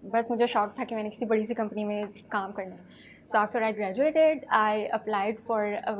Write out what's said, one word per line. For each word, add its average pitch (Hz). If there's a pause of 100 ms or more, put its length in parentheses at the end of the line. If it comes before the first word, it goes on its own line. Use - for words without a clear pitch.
बस 226
मुझे 240
शौक 208
था 254
कि 233
मैंने 214
किसी 214
बड़ी 214
सी 226
company 214
में 208 (240)
काम 196
करना 190
है। - (460)
So -
after 214
I 220
graduated, 302 (140)
I 214 (100)
applied 214 (160)
for 220
a 208